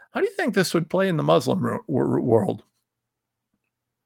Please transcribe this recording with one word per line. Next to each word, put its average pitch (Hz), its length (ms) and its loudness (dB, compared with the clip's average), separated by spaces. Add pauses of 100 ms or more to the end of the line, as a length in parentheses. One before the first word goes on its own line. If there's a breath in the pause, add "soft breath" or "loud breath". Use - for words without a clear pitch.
(120)
how 262 100 -6
do 381 40 0
you 466 100 -4
think 302 180 -2
this 185 200 0
would 170 160 -2
play 190 200 0
in 165 80 0
the 143 60 -2
Muslim 143 360 2
ro-, 113 280 -4
wor-, 135 340 0
world? 113 420 0 (1400)